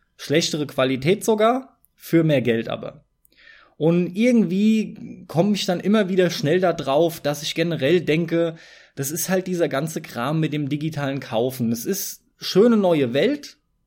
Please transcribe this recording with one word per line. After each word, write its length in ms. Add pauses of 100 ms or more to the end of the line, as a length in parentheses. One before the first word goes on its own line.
(160)
schlechtere 520
Qualität 580
sogar, 540 (160)
für 280
mehr 180
Geld 280
aber. 340 (720)
Und 400
irgendwie 1120
komme 260
ich 120
dann 140
immer 300
wieder 200
schnell 300
da 140
drauf, 480
dass 220
ich 120
generell 460
denke, 540 (400)
das 160
ist 180
halt 180
dieser 220
ganze 320
Kram 400
mit 100
dem 160
digitalen 540
Kaufen. 500
Es 140
ist 400 (100)
schöne 400
neue 380
Welt. 440 (300)